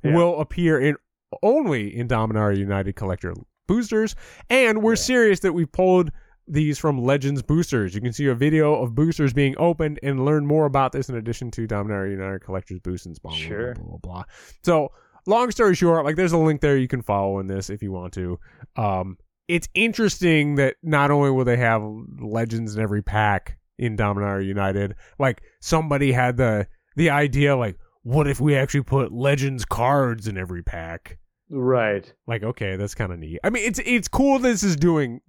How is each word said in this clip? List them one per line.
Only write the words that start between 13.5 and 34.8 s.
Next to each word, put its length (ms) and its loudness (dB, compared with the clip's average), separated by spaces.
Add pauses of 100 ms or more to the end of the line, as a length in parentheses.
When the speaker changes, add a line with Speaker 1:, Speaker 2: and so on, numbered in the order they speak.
Speaker 2:
blah, 100 -12
blah, 140 -16
blah, 160 -14
blah. 100 -12 (380)
So, 300 2 (340)
long 240 2
story 240 4
short, 320 4
like, 100 -2
there's 160 2
a 60 4
link 240 2
there 160 4
you 100 0
can 140 -4
follow 380 0
in 80 -6
this 200 -4
if 140 -8
you 100 -6
want 220 -10
to. 240 -6 (380)
Um, 420 -4 (300)
it's 260 -2
interesting 800 2
that 280 2
not 280 2
only 200 4
will 140 2
they 140 2
have 240 2 (360)
Legends 580 -4
in 60 -2
every 200 -2
pack 560 -2 (200)
in 200 -4
Dominaria 480 -2
United, 480 -2 (240)
like, 240 0 (180)
somebody 520 0
had 260 0
the, 280 2 (300)
the 140 4
idea, 440 2
like, 220 -2 (260)
what 240 2
if 140 -2
we 160 4
actually 280 0
put 280 0
Legends 540 -2
cards 600 0
in 120 -4
every 240 -8
pack? 560 -10 (320)
Speaker 1:
Right. 640 0 (140)
Speaker 2:
Like, 160 -6
okay, 340 -6
that's 180 -6
kinda 220 -6
neat. 260 -12
I 60 0
mean, 160 -2
it's, 220 -2
it's 200 0
cool 320 2
this 240 2
is 140 2
doing, 520 0